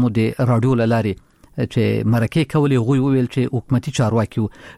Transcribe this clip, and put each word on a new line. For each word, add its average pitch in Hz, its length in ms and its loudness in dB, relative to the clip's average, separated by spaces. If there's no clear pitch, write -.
مو 123 60 2
د 110 220 0
راډیو 117 300 2
له 113 120 0
لارې 107 200 0
چې 107 420 0
مرکې 117 280 0
کولې، 143 300 2
هغوی 131 160 0
وویل 131 280 0
چې 123 300 -4
حکومتي 135 420 -2
چارواکي 113 420 0
وو، 104 80 -2